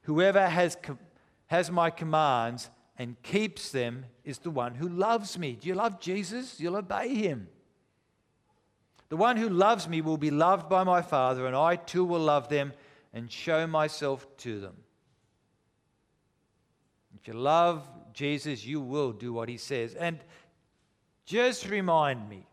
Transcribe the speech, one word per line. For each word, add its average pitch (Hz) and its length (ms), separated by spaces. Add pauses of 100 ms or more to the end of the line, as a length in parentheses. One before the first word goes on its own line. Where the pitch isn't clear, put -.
"Whoever 185 460
has 170 280
com-, 139 220 (500)
has 170 220
my 170 200
commands 143 800 (260)
and 120 260
keeps - 500
them 123 340 (180)
is 139 140
the 170 120
one 120 260
who 165 120
loves 202 480
me." 139 200
Do 147 120
you 185 60
love 196 260
Jesus? 202 600
You'll 180 160
obey 208 380
him. 147 360 (1600)
"The 156 80
one 226 200
who 220 120
loves 190 400
me 165 120
will 156 160
be 147 140
loved 165 380
by 185 160
my 180 180
Father, 131 440
and 127 100
I 165 200
too 175 280
will 170 160
love 147 280
them 143 240 (400)
and 117 180
show 160 360
myself 151 600 (120)
to 110 200
them." 95 240 (2250)
If - 140
you 110 60
love 156 520 (280)
Jesus, 143 500
you 143 160
will 135 320
do 120 200
what 117 180
he 120 80
says. 117 360
And 165 300 (1000)
just 240 440
remind 156 600
me 98 240